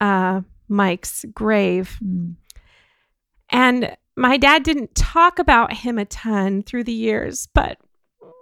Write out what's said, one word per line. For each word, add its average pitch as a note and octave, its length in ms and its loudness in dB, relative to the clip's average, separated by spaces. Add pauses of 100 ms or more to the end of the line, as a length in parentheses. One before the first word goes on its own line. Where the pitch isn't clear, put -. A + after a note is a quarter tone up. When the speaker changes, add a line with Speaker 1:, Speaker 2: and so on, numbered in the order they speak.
Speaker 1:
uh, F#3+ 400 0 (260)
Mike's G3 560 -2 (100)
grave. G3 720 0
Speaker 2:
Mm. F3 320 -6 (1160)
Speaker 1:
And B3 460 2 (200)
my B3+ 220 2
dad C#4 260 4
didn't D4 320 -2
talk F4 440 2
about A#3+ 340 4
him A#3 240 -6
a G3+ 80 -2
ton G3 580 -4
through B3 200 -6
the A#3 100 -6
years, A3+ 600 -4
but - 240 0 (640)